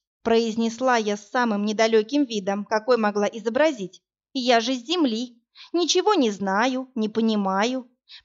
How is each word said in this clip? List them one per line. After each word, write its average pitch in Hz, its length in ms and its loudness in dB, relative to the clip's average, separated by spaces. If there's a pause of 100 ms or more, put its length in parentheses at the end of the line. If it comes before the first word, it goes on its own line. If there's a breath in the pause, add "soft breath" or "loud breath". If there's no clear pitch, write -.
(220)
произнесла 226 760 0
я 208 200 -2
с - 140 -20
самым 220 340 0
недалеким 226 600 2
видом, 202 400 -4
какой 220 320 0
могла 208 300 0
изобразить. 226 760 -2 (300)
«Я 240 280 2
же 254 140 -2
с 240 100 -8
земли, 254 580 -2 (300 loud breath)
ничего 349 420 2
не 247 160 2
знаю, 214 640 -2
не 214 140 -2
понимаю, 220 840 0 (340 loud breath)